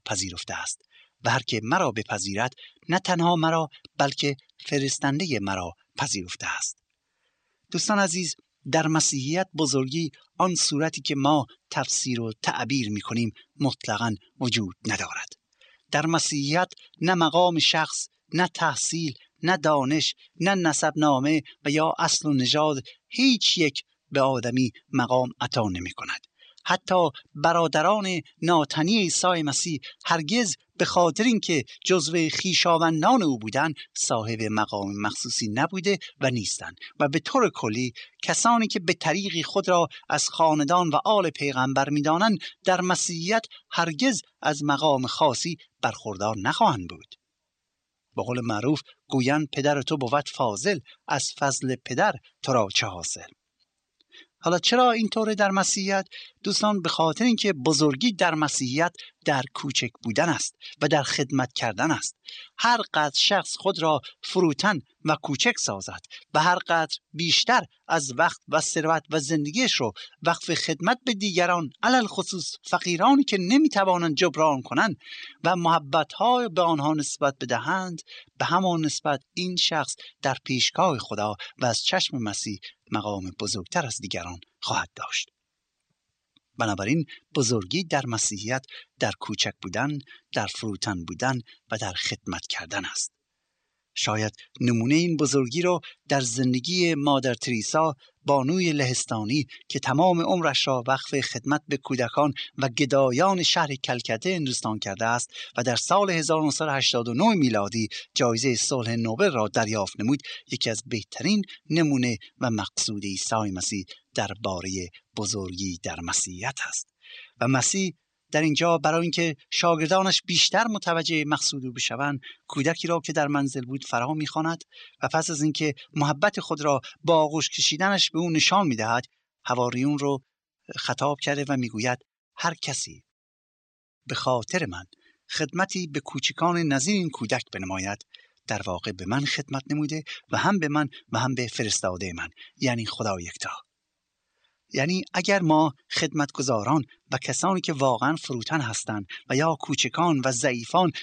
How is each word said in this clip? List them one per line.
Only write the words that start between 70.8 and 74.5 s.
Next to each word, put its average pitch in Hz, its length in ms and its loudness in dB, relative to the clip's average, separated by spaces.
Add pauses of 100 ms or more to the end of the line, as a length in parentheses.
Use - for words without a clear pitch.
به 254 80 0
دیگران، 175 560 2 (140)
علل 240 240 4
خصوص 185 440 -6 (120)
فقیرانی 190 600 4
که 208 140 0
نمی‌توانند 190 800 4
جبران 151 460 2